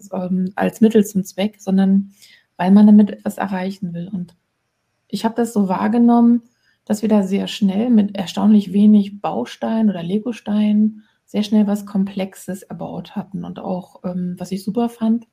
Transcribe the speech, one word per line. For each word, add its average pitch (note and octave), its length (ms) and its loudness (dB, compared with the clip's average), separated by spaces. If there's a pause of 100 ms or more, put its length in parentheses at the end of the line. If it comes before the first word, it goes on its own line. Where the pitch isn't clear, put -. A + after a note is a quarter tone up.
(140)
ähm, F#3 420 -4
als F#3 260 -4
Mittel A3 240 4
zum F#3 180 -4
Zweck, G#3 360 -6
sondern G3 520 0 (460)
weil F3+ 140 0
man G#3 140 8
damit G#3+ 260 8
etwas - 260 -10
erreichen F#3+ 560 -8
will. E3+ 180 -10
Und F3 240 -10 (720)
ich - 180 -6
hab A3+ 100 -4
das A#3 180 -2
so G#3 140 0
wahrgenommen, A#3 760 2 (420)
dass G#3 160 -4
wir A3 80 -2
da G#3 140 2
sehr F#3+ 240 -4
schnell G3+ 420 -2
mit G3+ 260 2
erstaunlich G3+ 560 2
wenig G3+ 480 4
Bausteinen A3+ 680 -4
oder F3 140 -4
Legosteinen G#3+ 1000 -2 (220)
sehr G#3 180 -4
schnell G#3+ 220 2
was G3+ 200 -4
Komplexes F#3+ 800 -6
erbaut E3+ 520 -14
hatten. F3 300 -10
Und F3+ 140 -12
auch, - 440 -10
ähm, F3+ 340 -6
was F3+ 140 -12
ich F#3+ 120 -8
super A#3 260 -4
fand A3+ 440 -2